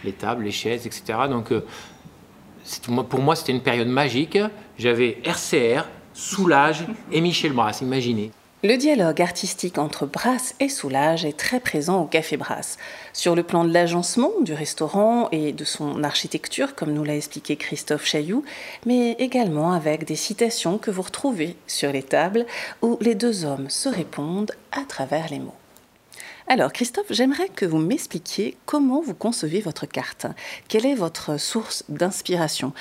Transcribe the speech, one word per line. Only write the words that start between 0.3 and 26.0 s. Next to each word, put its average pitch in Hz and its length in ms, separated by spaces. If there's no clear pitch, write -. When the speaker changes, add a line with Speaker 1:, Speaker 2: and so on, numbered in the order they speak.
Speaker 1:
les 104 60
chaises, 113 360
et 113 40
cetera. 120 380
Donc, 120 220
euh, 113 140
c'est, - 260
moi, 123 160
pour 127 160
moi, 151 160
c'était 127 160
une 123 100
période 120 260
magique. 139 480
J'avais 120 480
R 165 120
C 123 400
R, 165 80
Soulage 156 720
et 156 120
Michel 165 320
Brasse, 107 260
imaginez. 120 520
Speaker 2:
Le 233 140
dialogue 214 420
artistique 175 560
entre 151 300
Brasse 233 520
et 277 120
Soulage 151 560
est 147 100
très - 240
présent 170 400
au 185 60
Café 156 320
Brasse, - 400
sur 170 240
le 175 80
plan 170 200
de 165 80
l'agencement 175 680
du 165 140
restaurant 196 760
et 156 220
de 117 100
son 147 400
architecture, - 720
comme 156 180
nous 151 120
l'a 147 100
expliqué - 420
Christophe - 500
Chailloux, 175 380
mais 240 360
également 196 520
avec 156 320
des 156 120
citations 214 640
que 214 120
vous 185 120
retrouvez 175 520
sur 143 240
les 135 100
tables 185 440
où 233 200
les 226 140
deux 208 300
hommes 135 240
se - 220
répondent 180 640
à 285 160
travers 151 400
les 139 100
mots. 131 160